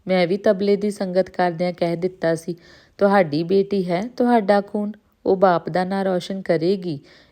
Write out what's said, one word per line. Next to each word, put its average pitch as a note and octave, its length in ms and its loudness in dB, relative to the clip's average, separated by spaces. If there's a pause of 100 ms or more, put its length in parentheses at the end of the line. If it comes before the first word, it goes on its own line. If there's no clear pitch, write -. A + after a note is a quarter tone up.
ਮੈਂ F#3 200 2
ਵੀ F#3 100 0
ਤਬਲੇ G3+ 400 2
ਦੀ G3+ 140 -2
ਸੰਗਤ F#3 400 -2
ਕਰਦਿਆਂ F3+ 420 -2
ਕਹਿ E3+ 240 -2
ਦਿੱਤਾ E3+ 380 -2
ਸੀ, E3 180 -6
'ਤੁਹਾਡੀ F3+ 920 0
ਬੇਟੀ F#3+ 480 0
ਹੈ, F3 120 0 (140)
ਤੁਹਾਡਾ A3 440 2
ਖੂਨ, G#3 320 -6 (340)
ਉਹ F#3+ 100 2
ਬਾਪ F3+ 320 2
ਦਾ F3 160 0
ਨਾਂ G3 200 -2
ਰੌਸ਼ਨ F#3+ 380 -4
ਕਰੇਗੀ। F3 580 -2 (320)